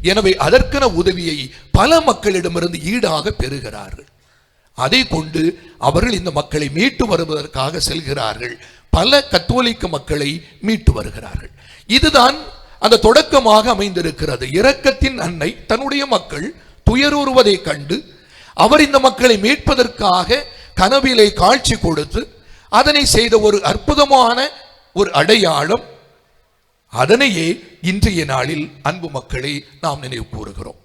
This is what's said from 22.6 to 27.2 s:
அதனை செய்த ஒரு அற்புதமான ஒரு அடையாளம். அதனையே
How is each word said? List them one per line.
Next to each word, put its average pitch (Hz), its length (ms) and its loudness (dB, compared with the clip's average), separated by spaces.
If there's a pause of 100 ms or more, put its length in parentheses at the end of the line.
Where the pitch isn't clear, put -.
அதனை 285 360 2
செய்த 226 340 2
ஒரு 202 240 2
அற்புதமான 262 840 2 (440)
ஒரு 180 200 -2
அடையாளம். 165 680 2 (1040)
அதனையே 170 760 0 (180)